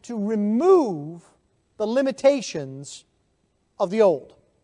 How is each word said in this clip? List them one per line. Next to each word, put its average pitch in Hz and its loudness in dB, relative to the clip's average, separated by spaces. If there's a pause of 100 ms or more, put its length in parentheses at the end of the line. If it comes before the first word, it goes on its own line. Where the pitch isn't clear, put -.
to 240 -10
remove 208 0 (520)
the 214 -4
limitations 226 -2 (720)
of 196 -2
the 214 2
old. 175 2 (300)